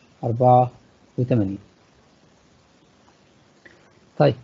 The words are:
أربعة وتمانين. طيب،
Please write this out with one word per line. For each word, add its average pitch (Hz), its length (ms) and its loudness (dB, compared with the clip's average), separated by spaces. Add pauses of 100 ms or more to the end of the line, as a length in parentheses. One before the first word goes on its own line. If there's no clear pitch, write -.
(240)
أربعة 123 480 2 (460)
وتمانين. 113 400 -2 (2500)
طيب، 143 260 0